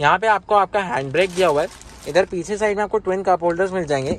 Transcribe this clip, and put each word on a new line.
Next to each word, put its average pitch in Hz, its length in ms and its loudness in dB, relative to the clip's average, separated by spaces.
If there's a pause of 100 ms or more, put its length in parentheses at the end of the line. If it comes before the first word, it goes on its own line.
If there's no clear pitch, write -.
यहाँ 156 180 4
पे 220 80 0
आपको 208 280 2
आपका 202 280 2
हैंड 139 280 -4
ब्रेक 180 180 2
दिया 180 180 0
हुआ 147 140 2
है। - 220 -8 (240)
इधर 170 180 2
पीछे 190 320 -6
साइड 208 200 0
में 208 60 -2
आपको 202 140 -2
twin 190 260 -2
cup 180 200 2
holders 175 280 0
मिल 185 140 -2
जाएंगे। 139 340 -2